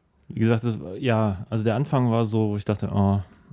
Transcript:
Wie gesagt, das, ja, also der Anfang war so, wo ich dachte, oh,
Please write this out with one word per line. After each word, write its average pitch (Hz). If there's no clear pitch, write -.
Wie -
gesagt, 113
das, 110
ja, 110
also 110
der 110
Anfang 127
war 117
so, 110
wo 104
ich 101
dachte, 104
oh, 98